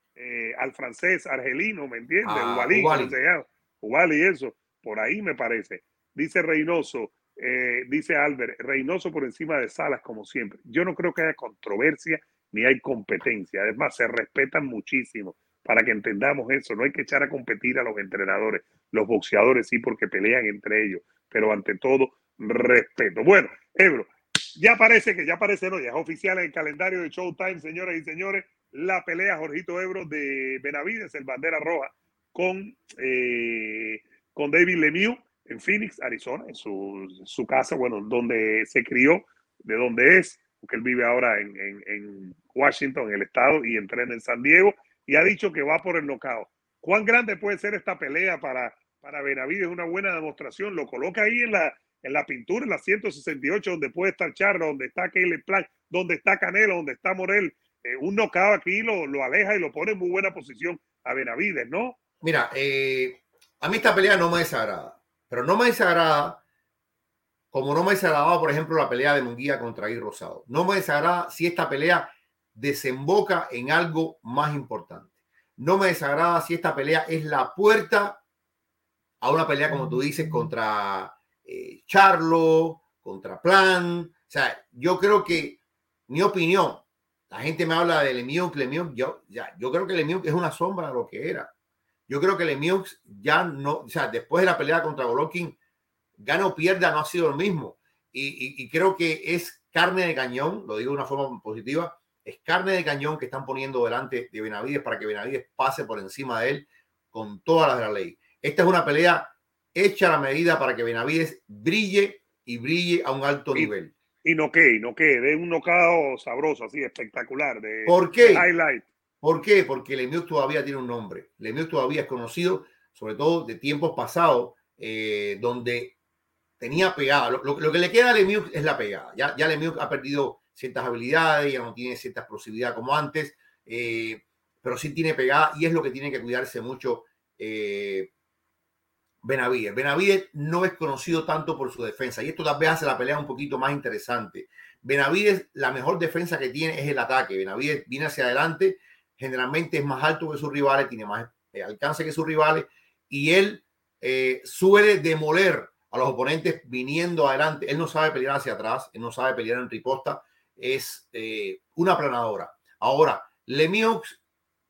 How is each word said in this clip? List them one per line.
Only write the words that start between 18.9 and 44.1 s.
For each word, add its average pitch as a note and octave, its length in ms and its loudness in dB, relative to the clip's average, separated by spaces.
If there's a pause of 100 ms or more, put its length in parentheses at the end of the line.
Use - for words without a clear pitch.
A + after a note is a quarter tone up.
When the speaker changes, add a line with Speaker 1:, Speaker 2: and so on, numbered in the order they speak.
Speaker 1:
Los A2 160 2
boxeadores A2+ 600 4
sí, A#2+ 120 0
porque A2 280 -2
pelean A2 380 2
entre G#2+ 400 0
ellos. F#2 160 -4 (260)
Pero G#2+ 240 2
ante G#2 260 -2
todo, C3 360 4 (240)
respeto. A#2 840 2
Bueno, F3 260 8 (240)
Ebro, D3+ 340 4 (500)
ya G#3 200 6
parece A3 380 6
que, E3+ 100 -4
ya E3+ 120 -2
parece, G3 320 -2
no, F#3 100 -4
ya B2 100 -4
es A#2+ 60 -6
oficial E3 420 -2
en F3+ 80 -2
el C#3+ 80 -10
calendario E3+ 480 -4
de D#3+ 80 -6
Showtime, F3+ 500 -6
señoras E3 360 -8
y E3 80 -6
señores, F#3 420 -6 (260)
la F3+ 320 -4
pelea F3 340 0
Jorgito E3+ 440 -6
Ebro F#3 240 -6
de C#3 560 -4
Benavides, D#3 540 -6
el C#3+ 80 -10
bandera C#3 360 -4
roja, D3 320 -4 (400)
con, F#3+ 460 -4 (200)
eh, A#2 1040 -4 (320)
con D3 180 -4
David F3 260 6
Lemieux F3+ 400 2 (280)
en A2+ 140 -12
Phoenix, G#3 400 -2
Arizona, B2 480 -8
en - 80 -18
su, G2 720 -10
su - 200 -6
casa, C3 300 0
bueno, A#2+ 260 -2
donde A2 640 0
se B2 180 0
crió, C3+ 420 4 (340)
de A2 160 -4
donde B2 440 6
es, - 200 -4 (200)
porque - 160 -10
él A2+ 80 -6
vive B2 220 0
ahora A#2+ 340 2
en, G2+ 180 -10
en, G2 300 -12
en G2+ 480 -14 (180)
Washington, C3+ 560 0
en G#2 60 -4
el G2+ 80 -2
estado, C3+ 420 2
y A2+ 120 -4
entrena A#2+ 360 -6